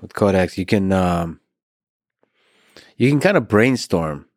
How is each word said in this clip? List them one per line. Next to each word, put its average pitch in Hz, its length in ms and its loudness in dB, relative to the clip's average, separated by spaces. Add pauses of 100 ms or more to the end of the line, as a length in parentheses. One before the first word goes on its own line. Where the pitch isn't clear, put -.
with - 120 -16
Codex, 95 420 0
you 92 100 -6
can, 98 260 0
um, 87 480 -2 (1600)
you 131 140 2
can 147 80 2
kinda 180 220 2
brainstorm. 101 840 0 (100)